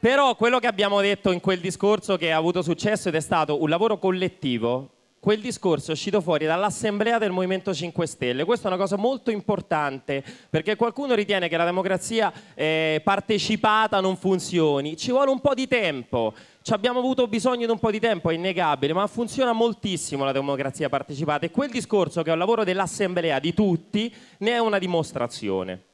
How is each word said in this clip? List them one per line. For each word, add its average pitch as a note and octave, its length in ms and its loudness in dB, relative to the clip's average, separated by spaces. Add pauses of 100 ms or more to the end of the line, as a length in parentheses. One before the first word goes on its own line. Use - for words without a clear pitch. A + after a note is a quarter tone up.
Però C4 340 4
quello A#3+ 240 4
che A#3 80 0
abbiamo G3+ 340 2
detto G3+ 280 2
in F3 120 0
quel F#3 180 0
discorso G3 560 0
che E3 160 0
ha D#3+ 60 2
avuto E3+ 240 2
successo F#3+ 480 0
ed D#3 60 -2
è D#3+ 40 2
stato D3+ 420 0
un D#3+ 60 2
lavoro G3 300 2
collettivo, C3+ 920 -2 (280)
quel G#3+ 220 2
discorso F#3+ 480 -2
è D#3+ 40 0
uscito G3 280 0
fuori D#3 240 0
dall'assemblea G#3 720 0
del G#3 140 0
Movimento F#3 420 -2
Cinque E3 340 -4
Stelle. C3 380 -2
Questa G#3 240 0
è - 20 0
una F#3 80 -2
cosa G3 160 -2
molto A#3+ 340 -2
importante, D3+ 920 -2 (260)
perché F3 280 -2
qualcuno A#3+ 380 0
ritiene F#3+ 340 0
che E3 80 0
la E3+ 80 2
democrazia, F#3 680 0 (220)
eh, D#3 500 0
partecipata G#3+ 960 2
non F#3+ 160 0
funzioni. E3 800 0
Ci - 160 -4
vuole C4+ 200 4
un C4 100 0
po' C#4 120 2
di C4 140 -2
tempo. C3+ 680 0 (280)
Ci - 100 -4
abbiamo A#3+ 280 0
avuto B3+ 280 0
bisogno A#3 380 0
di A3+ 80 0
un A3+ 60 -2
po' A3+ 120 2
di G#3+ 80 -2
tempo, F#3+ 300 0
è D#3+ 60 2
innegabile, E3 580 0
ma F#3+ 120 0
funziona A#3+ 460 -2
moltissimo G3+ 720 -2
la C3+ 80 0
democrazia C#3 560 -2
partecipata D3 580 -2
e E3 60 -6
quel C4+ 200 -2
discorso G3 520 0
che D#3 60 -4
è - 20 2
un D#3+ 80 0
lavoro A3 240 2
dell'assemblea F3+ 760 0
di E3 140 -2
tutti G#3 640 0 (220)
ne G#3+ 140 0
è A#3+ 80 0
una G#3+ 200 2
dimostrazione. A#2+ 1000 -4 (120)